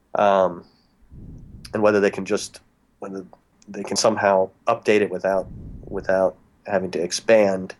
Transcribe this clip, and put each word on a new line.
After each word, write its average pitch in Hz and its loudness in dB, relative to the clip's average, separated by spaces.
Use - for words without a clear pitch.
um, 95 2
and 110 -2
whether 104 6
they 98 4
can 98 -8
just, - -6
whether 98 -12
they 101 -10
can 101 -6
somehow 101 2
update 110 2
it 95 0
without, 92 -2
without 95 0
having 95 -2
to 78 -4
expand, 95 2